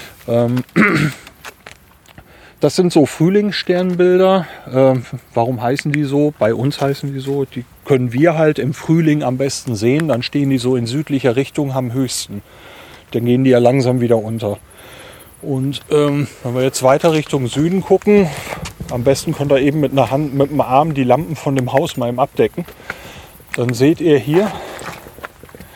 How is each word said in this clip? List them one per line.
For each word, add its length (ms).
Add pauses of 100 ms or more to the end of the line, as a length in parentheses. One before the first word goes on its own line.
(260)
Ähm, 360 (100)
<clears throat> 380 (1500)
das 160
sind 160
so 120
Frühlingssternbilder. 1400 (260)
Ähm, 320 (280)
warum 280
heißen 300
die 140
so? 340
Bei 160
uns 260
heißen 320
die 60
so. 260
Die 200 (200)
können 280
wir 240
halt 220
im 140
Frühling 500
am 140
besten 380
sehen. 320
Dann 160
stehen 260
die 80
so 200
in 100
südlicher 480
Richtung 380
am 200
höchsten. 480 (680)
Dann 140
gehen 180
die 80
ja 80
langsam 420
wieder 160
unter. 400 (840)
Und, 380 (100)
ähm, 360 (160)
wenn 120
wir 80
jetzt 180
weiter 320
Richtung 340
Süden 340
gucken, 460 (640)
am 140
besten 320
könnt 160
ihr 80
eben 200
mit 120
einer 180
Hand, 240
mit 160
dem 120
Arm 340
die 80
Lampen 320
von 200
dem 180
Haus 220
mal 140
eben 100
abdecken. 460 (920)
Dann 200
seht 260
ihr 160
hier 340 (1200)